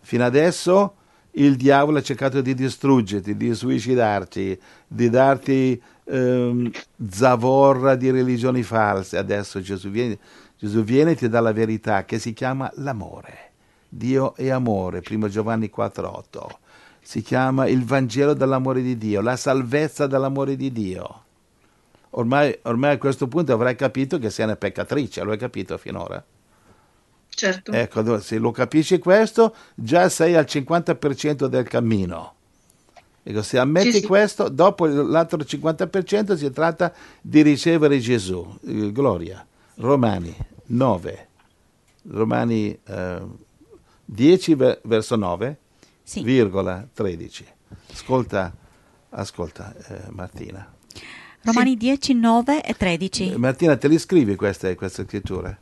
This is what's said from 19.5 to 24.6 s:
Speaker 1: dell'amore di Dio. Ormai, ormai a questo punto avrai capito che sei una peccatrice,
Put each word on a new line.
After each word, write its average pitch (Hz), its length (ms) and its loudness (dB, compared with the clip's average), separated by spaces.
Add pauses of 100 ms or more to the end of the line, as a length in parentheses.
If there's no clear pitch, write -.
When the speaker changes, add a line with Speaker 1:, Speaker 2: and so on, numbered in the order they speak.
Speaker 1:
dell'amore 135 480 -2
di 131 160 -6
Dio. 95 540 -8 (840)
Ormai, 131 520 0
ormai 127 320 0
a 131 40 -4
questo 135 280 -2
punto 135 260 -2
avrai 120 220 2
capito 135 440 -2
che 110 120 -4
sei 110 140 -4
una 107 120 -2
peccatrice, 104 680 -6